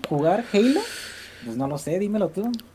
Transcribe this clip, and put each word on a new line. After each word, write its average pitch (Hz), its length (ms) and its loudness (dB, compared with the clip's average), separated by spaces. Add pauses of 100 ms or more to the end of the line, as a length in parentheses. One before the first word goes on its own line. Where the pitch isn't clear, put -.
jugar 165 440 2
Halo, 254 280 4 (640)
pues 117 120 -8
no 135 100 0
lo 143 120 -4
sé, 151 200 -2
dímelo 202 300 2
tú. 208 220 -2 (240)